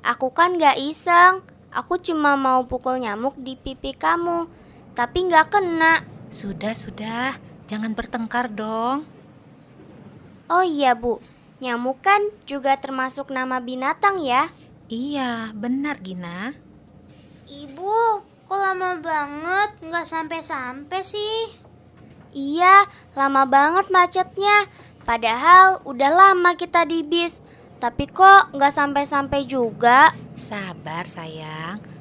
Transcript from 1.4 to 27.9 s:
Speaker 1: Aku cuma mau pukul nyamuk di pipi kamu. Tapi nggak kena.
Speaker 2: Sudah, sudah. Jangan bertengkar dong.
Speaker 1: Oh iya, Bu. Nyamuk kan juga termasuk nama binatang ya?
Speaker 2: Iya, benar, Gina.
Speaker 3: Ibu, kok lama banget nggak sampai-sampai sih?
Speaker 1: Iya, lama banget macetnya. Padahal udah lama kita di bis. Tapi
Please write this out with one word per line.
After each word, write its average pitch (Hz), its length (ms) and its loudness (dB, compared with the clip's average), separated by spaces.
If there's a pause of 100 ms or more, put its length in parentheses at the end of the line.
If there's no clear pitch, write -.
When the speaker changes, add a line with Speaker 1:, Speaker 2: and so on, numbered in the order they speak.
Speaker 1:
Aku 302 320 -6
cuma 294 320 0
mau 254 320 0
pukul 254 320 -4
nyamuk 240 400 -6
di 262 160 -12
pipi 269 400 -12
kamu. 339 560 -2 (480)
Tapi 349 320 -2
nggak 320 160 4
kena. 330 560 0 (240)
Speaker 2:
Sudah, 202 480 -10
sudah. 226 640 -8 (320)
Jangan 214 240 -6
bertengkar 233 560 -6
dong. 226 560 -4 (1400)
Speaker 1:
Oh 370 160 2
iya, 277 320 0
Bu. 240 240 -6 (360)
Nyamuk 247 400 -6
kan 415 240 2 (240)
juga 269 320 -2
termasuk 262 560 -8
nama 254 240 -4
binatang 294 640 -2
ya? 262 240 0 (400)
Speaker 2:
Iya, 240 640 -6
benar, 262 480 -6
Gina. 185 560 -12 (960)
Speaker 3:
Ibu, 381 720 -2 (240)
kok 381 80 -6
lama 370 480 -4
banget 330 800 -4
nggak 330 240 -6
sampai-sampai 320 960 -8
sih? 427 480 -6 (800)
Speaker 1:
Iya, 349 560 4 (240)
lama 269 320 0
banget 302 480 2
macetnya. 370 800 0 (320)
Padahal 277 800 6
udah 269 320 0
lama 359 400 6
kita 339 320 0
di 330 160 -4
bis. 339 400 -4 (400)
Tapi 240 240 -4